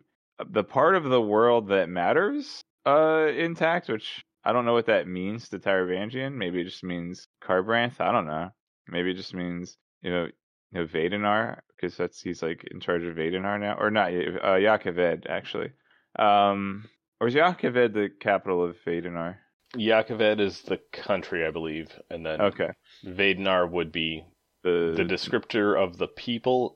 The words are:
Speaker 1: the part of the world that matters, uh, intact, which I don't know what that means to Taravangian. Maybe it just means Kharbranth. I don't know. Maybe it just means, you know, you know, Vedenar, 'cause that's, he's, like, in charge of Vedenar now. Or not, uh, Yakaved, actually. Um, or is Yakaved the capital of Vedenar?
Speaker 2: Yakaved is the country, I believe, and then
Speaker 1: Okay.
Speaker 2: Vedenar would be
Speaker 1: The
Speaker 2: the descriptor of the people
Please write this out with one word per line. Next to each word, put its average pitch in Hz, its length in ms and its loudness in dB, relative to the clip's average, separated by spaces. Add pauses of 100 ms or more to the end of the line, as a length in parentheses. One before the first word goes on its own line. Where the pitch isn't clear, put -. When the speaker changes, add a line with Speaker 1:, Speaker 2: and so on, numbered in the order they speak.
(500)
Speaker 1:
the 101 140 0
part 156 320 2
of 175 80 0
the 127 180 4
world 110 460 4
that 95 220 2
matters, 156 720 0 (260)
uh, 156 480 4
intact, 165 520 0
which - 360 -6 (200)
I - 80 2
don't 120 140 2
know 117 80 4
what 117 140 2
that 95 200 4
means 92 420 -6
to 98 100 -8
Taravangian. 101 720 -2
Maybe 90 280 -4
it 85 40 -4
just - 180 -14
means 90 440 -8 (160)
Kharbranth. 113 580 0
I 90 100 2
don't 107 160 2
know. 80 220 -4 (380)
Maybe 90 240 0
it 90 40 -4
just 92 200 -14
means, 90 400 -6 (260)
you - 100 -6
know, 87 140 0 (460)
you 90 100 -4
know, 82 60 -2
Vedenar, 104 720 0 (200)
'cause 87 180 -6
that's, - 240 -6
he's, 87 220 -8
like, 82 280 -6
in 90 80 -14
charge 87 240 -2
of 85 120 -8
Vedenar 92 440 -2
now. 104 200 -4
Or 107 120 2
not, 104 200 2
uh, 90 460 0
Yakaved, 90 720 2
actually. - 420 -6 (480)
Um, 101 680 2 (320)
or 113 80 0
is 120 80 0
Yakaved 143 580 2
the 104 160 0 (100)
capital 95 440 2
of 87 200 -4
Vedenar? 85 540 -4 (380)
Speaker 2:
Yakaved 110 640 2
is 98 240 0
the 92 140 -4 (140)
country, 87 540 -4
I 80 60 0
believe, 80 460 -8 (140)
and 85 140 -10
then 80 160 -4
Speaker 1:
Okay. 95 300 0 (340)
Speaker 2:
Vedenar 95 640 2
would 85 200 -2
be 80 340 -6 (380)
Speaker 1:
The 85 340 2
Speaker 2:
the 95 60 0
descriptor 104 800 0
of 90 160 -2
the 87 100 -2
people 123 680 -4